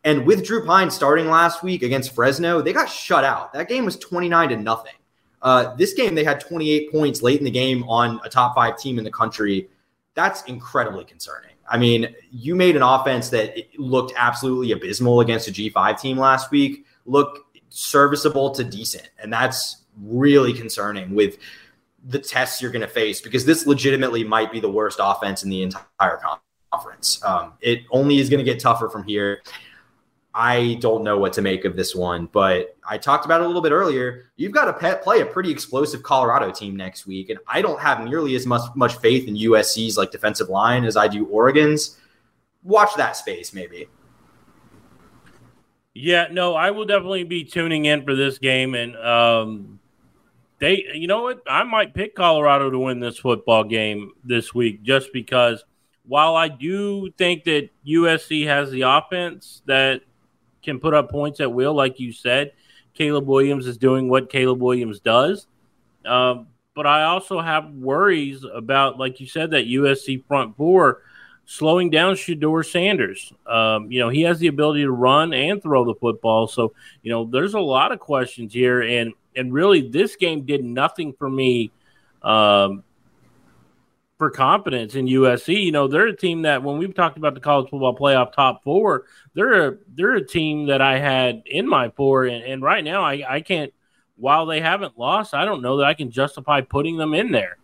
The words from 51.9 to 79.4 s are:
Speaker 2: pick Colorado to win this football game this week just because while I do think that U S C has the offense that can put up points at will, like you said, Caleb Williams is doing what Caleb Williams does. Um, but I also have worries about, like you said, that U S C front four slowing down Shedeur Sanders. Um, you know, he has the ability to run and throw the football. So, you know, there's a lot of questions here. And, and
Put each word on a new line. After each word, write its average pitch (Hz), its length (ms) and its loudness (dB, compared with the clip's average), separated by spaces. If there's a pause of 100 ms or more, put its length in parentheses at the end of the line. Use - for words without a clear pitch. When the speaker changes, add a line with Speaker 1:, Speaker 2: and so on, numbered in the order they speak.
Speaker 2:
pick 208 220 -8
Colorado 147 560 4
to 127 80 -2
win 127 200 -2
this 117 200 -8
football 113 460 2
game 107 480 -4 (100)
this 120 280 -2
week 113 300 -2
just 131 320 0
because 120 500 0 (440)
while 151 280 2
I 160 120 2
do 190 720 -8
think 175 240 0
that 151 260 -2 (140)
U 165 240 2
S 160 180 0
C 151 180 -4
has 143 280 -2
the 131 100 -4
offense 160 840 -2
that 135 340 2 (600)
can 135 180 -8
put 156 140 0
up 143 180 2
points 147 300 -6
at 127 100 -2
will, 131 220 0
like 135 260 0
you 120 140 -10
said, 139 400 -2 (400)
Caleb 147 340 0
Williams 139 400 2
is 120 100 -8
doing 131 300 2
what 131 220 2
Caleb 127 320 0
Williams 123 400 -2
does. 135 460 2 (580)
Um, 123 420 0 (260)
but 147 140 -2
I 151 160 4
also 180 380 -2
have 156 320 -4
worries 139 800 -2
about, 131 440 0
like 131 220 -6
you 131 80 -16
said, 160 240 -6
that 143 140 0
U 135 240 2
S 135 160 0
C 131 200 -6
front 127 300 -2
four 160 460 4 (440)
slowing 170 440 0
down 175 260 2
Shedeur 160 500 -2
Sanders. 175 680 -2 (120)
Um, 110 460 0
you 127 80 -2
know, 120 80 2
he 139 140 0
has 170 180 2
the 170 80 2
ability 147 360 0
to 135 80 0
run 151 420 4
and 165 280 -2
throw 139 220 2
the 117 120 -2
football. 113 520 0
So, 113 240 -2 (300)
you 117 100 -8
know, 117 140 -2
there's 143 280 -2
a 214 60 -2
lot 143 320 2
of - 80 -6
questions 120 540 -6
here. 123 280 2
And, 113 320 -2 (220)
and 127 160 -6